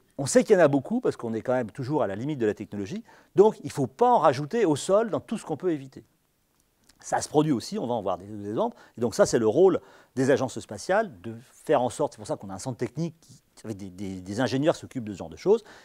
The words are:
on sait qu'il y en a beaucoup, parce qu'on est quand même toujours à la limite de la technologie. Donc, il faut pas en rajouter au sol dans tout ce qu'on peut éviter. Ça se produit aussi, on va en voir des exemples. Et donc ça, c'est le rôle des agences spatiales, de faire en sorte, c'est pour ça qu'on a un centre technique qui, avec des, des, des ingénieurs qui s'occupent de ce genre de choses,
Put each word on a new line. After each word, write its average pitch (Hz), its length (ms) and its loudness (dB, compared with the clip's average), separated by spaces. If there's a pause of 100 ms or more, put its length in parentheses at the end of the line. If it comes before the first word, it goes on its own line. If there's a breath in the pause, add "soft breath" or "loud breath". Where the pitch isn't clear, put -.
(180)
on 139 80 -4
sait 240 180 4
qu'il 214 100 4
y 180 40 8
en 175 40 6
a 147 60 8
beaucoup, 143 320 0
parce - 160 -2
qu'on 113 160 -6
est 113 80 -4
quand 123 140 -2
même 120 160 -2
toujours 139 320 -4
à 107 40 2
la 98 80 -6
limite 135 240 -6
de 113 60 0
la 104 80 2
technologie. 104 500 -10 (340 loud breath)
Donc, 208 280 6
il 139 80 -10
faut 135 140 -2
pas 247 240 2
en 233 80 6
rajouter 151 480 2
au 147 100 4
sol 214 320 2
dans 147 120 -4
tout - 180 -8
ce - 80 -14
qu'on 151 100 -4
peut 175 160 -2
éviter. 139 320 -10 (1000)
Ça - 200 -4
se - 80 -10
produit 151 220 2
aussi, 127 260 -4
on 165 80 -6
va 120 80 -4
en 107 80 -4
voir 92 160 -2
des 101 320 -12
exemples. 208 260 -4 (220 loud breath)
Et - 20 -12
donc 117 140 0
ça, 202 100 4
c'est 147 140 2
le 110 100 4
rôle 156 320 4 (360 loud breath)
des 131 140 2
agences 120 300 0
spatiales, 175 640 -4
de 113 180 -10
faire - 400 0
en 123 80 2
sorte, 143 240 -4
c'est - 60 -20
pour 107 80 -14
ça - 100 -6
qu'on 98 140 -14
a 95 40 -10
un 95 40 -10
centre 127 180 -8
technique 156 440 -6
qui, - 440 -20
avec 107 140 -10
des, 98 100 -12
des, 95 320 -10
des 101 200 -6
ingénieurs 131 340 0
qui - 60 -10
s'occupent 107 280 -10
de 101 60 -8
ce - 20 -10
genre 85 140 -12
de 78 60 -16
choses, 220 280 0 (200 loud breath)